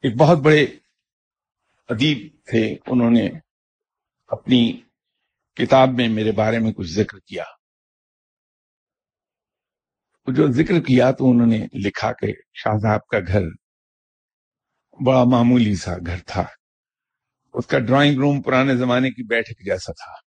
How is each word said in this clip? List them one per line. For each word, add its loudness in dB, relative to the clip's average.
ایک -4
بہت 4
بڑے 2
ادیب 0
تھے، 0
انہوں 2
نے 2
اپنی 0
کتاب 4
میں -2
میرے -2
بارے 0
میں -2
کچھ -10
ذکر -4
کیا۔ -12
وہ -4
جو 2
ذکر 2
کیا 4
تو 0
انہوں 4
نے 2
لکھا -4
کہ -6
شاہ -2
صاحب 0
کا -2
گھر -2
بڑا 4
معمولی 4
سا -8
گھر -8
تھا، -6
اس -6
کا 0
ڈرائنگ 2
روم 0
پرانے 0
زمانے 0
کی -12
بیٹھک -6
جیسا -6
تھا -20